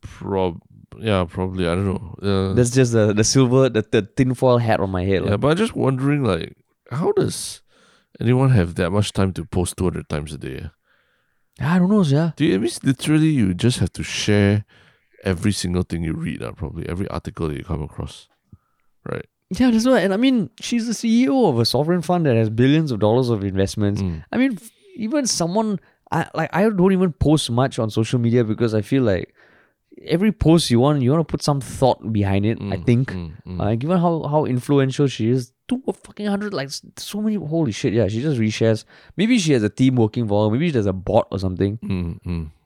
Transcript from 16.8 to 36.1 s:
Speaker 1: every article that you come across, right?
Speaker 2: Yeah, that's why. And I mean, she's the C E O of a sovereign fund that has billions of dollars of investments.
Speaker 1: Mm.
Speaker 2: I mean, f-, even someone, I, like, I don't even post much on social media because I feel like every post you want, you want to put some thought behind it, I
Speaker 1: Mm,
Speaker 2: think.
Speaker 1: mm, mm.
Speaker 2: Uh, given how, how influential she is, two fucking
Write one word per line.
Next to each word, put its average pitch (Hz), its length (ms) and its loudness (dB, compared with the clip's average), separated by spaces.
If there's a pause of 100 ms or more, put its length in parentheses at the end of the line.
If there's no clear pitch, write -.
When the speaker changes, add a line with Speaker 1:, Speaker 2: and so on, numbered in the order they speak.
Speaker 1:
every 87 220 -6
article - 400 -6
that 71 80 -6
you - 60 -10
come 76 200 -6
across, - 440 -12 (840)
right? - 160 -8 (240)
Speaker 2:
Yeah, 247 220 2
that's 220 140 2
why. 254 140 4
And 190 140 0
I 185 40 -2
mean, 247 320 0 (100)
she's 233 280 -4
the 233 60 -4
C 233 300 2
E 262 60 2
O 269 180 2
of 120 120 2
a 117 60 2
sovereign 160 360 0
fund 175 240 0
that 123 100 4
has 113 140 2
billions 135 420 2
of 107 80 -4
dollars 120 300 2
of 104 140 0
investments. 98 580 -2
Speaker 1:
Mm. 85 300 -4
Speaker 2:
I - 60 -2
mean, 254 160 2
f-, - 180 -14 (240)
even 247 320 -2
someone, 196 520 -2 (320)
I, 156 220 -2
like, 160 200 -4
I 202 160 2
don't 190 240 4
even 185 200 2
post 143 380 2
much 123 260 0
on 113 120 -2
social 113 300 0
media 117 240 2
because 110 300 0
I 107 80 2
feel 131 220 0
like 98 300 -2 (720)
every 196 260 2
post 160 380 4
you 117 100 4
want, 143 220 2
you 120 100 2
want 160 160 2
to - 40 -8
put - 100 -4
some 143 180 0
thought 120 540 -2
behind 98 320 2
it, 110 160 -2
I 98 160 -6
Speaker 1:
Mm, 87 80 -8
Speaker 2:
think. 123 240 2
Speaker 1:
mm, 87 220 -10 (160)
mm. 90 120 -10
Speaker 2:
Uh, 101 160 0
given 151 220 -2
how, 170 320 0
how 151 160 0
influential 135 600 0
she 113 240 -2
is, 127 220 -2 (140)
two 254 140 -4 (220)
fucking - 240 -10